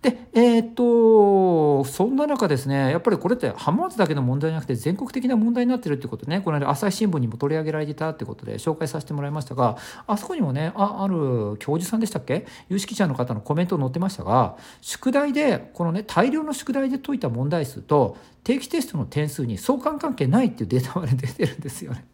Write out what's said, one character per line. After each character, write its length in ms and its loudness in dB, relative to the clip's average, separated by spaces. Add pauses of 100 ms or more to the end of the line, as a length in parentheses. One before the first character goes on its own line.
で、 320 0
え 240 8
ー 120 0
っ 40 -18
と、 1080 6
そ 220 0
ん 100 0
な 100 2
中 220 0
で 80 2
す 100 -4
ね、 240 2
や 80 0
っ 20 -2
ぱ 120 2
り 60 2
こ 100 -2
れ 80 2
っ 20 -12
て 180 -2
浜 280 0
松 120 -6
だ 120 4
け 60 0
の 60 -2
問 200 0
題 100 0
じ 60 -4
ゃ 20 -2
な 40 -6
く 40 -12
て 80 -2
全 220 -2
国 160 -8
的 160 -2
な 80 2
問 180 2
題 100 0
に 60 2
な 60 0
っ 40 -4
て 80 -6
る 60 0
っ 40 -4
て 100 -8
こ 80 -8
と 100 -12
ね、 140 -2
こ 100 -2
の 80 0
間 100 0
朝 220 0
日 60 -4
新 140 2
聞 80 0
に 100 0
も 80 -6
取 160 0
り 60 0
上 80 -2
げ 60 -2
ら 60 -2
れ 80 -2
て 60 -6
い 20 -6
た 160 -4
っ 60 -8
て 80 -8
こ 100 -10
と 100 -18
で 120 -8
紹 180 -2
介 140 -4
さ 120 -6
せ 60 -14
て 60 -8
も 100 -4
ら 60 -4
い 20 -4
ま 100 -6
し 40 -8
た 100 -12
が、 220 2 (320)
あ 80 0
そ 100 -8
こ 80 -6
に 80 -2
も 100 0
ね、 220 -2
あ、 300 -2
あ 40 0
る 520 -2
教 140 -2
授 140 -4
さ 80 -2
ん 40 0
で 60 0
し 40 -4
た 80 -6
っ 60 -8
け？ 220 -4 (220)
有 120 -2
識 160 -10
者 100 2
の 80 0
方 180 -2
の 80 -4
コ 140 -4
メ 80 2
ン 60 0
ト 100 0
載 80 0
っ 60 -2
て 80 -4
ま 100 0
し 60 -12
た 80 -10
が、 320 2 (240)
宿 320 -4
題 200 0
で、 400 0
こ 120 -4
の 80 0
ね、 100 -2
大 300 2
量 100 0
の 100 -4
宿 200 -6
題 180 0
で 80 -2
解 180 -4
い 40 -4
た 100 -2
問 180 -2
題 160 0
数 160 -10
と、 380 2 (240)
定 160 0
期 100 -10
テ 140 -2
ス 100 -6
ト 60 -2
の 80 -2
点 240 -2
数 160 -4
に 100 -4
相 240 0
関 180 -2
関 140 -4
係 140 0
な 160 4
い 60 2
っ 40 -2
て 120 -6
い 20 -6
う 20 -10
デ 120 2
ー 120 -8
タ 80 -4
ま 60 -6
で 100 2
出 120 -4
て 180 -2
る 100 -6
ん 40 -14
で 100 -10
す 120 -12
よ 120 -8
ね。 200 -14